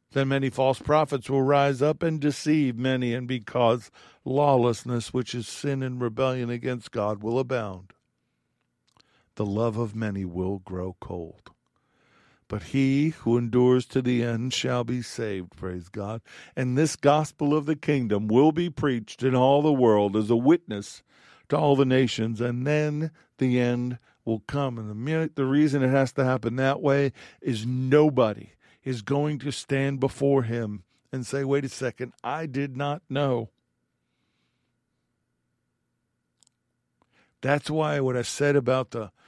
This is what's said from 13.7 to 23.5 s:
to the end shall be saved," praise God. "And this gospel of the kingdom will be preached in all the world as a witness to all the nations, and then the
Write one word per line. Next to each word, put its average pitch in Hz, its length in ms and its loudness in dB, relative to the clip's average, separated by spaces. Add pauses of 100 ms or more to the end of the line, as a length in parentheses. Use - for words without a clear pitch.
to 131 120 -2
the 123 220 0
end 120 320 -4
shall 123 280 -2
be 123 200 -4
saved," 98 480 -6
praise 90 400 -10
God. 107 320 -8 (340)
"And 127 220 0
this 156 180 2
gospel 147 580 2
of 147 120 0
the 151 100 -2
kingdom 110 500 0
will 135 260 6
be 175 180 -2
preached 127 520 -4
in 131 120 2
all 135 260 6
the 151 100 2
world 107 460 4
as 107 140 0
a 117 60 6
witness 123 640 0 (480)
to 151 80 2
all 143 180 4
the 135 80 6
nations, 117 560 0
and 123 260 -4
then 151 440 -2 (260)
the 123 240 2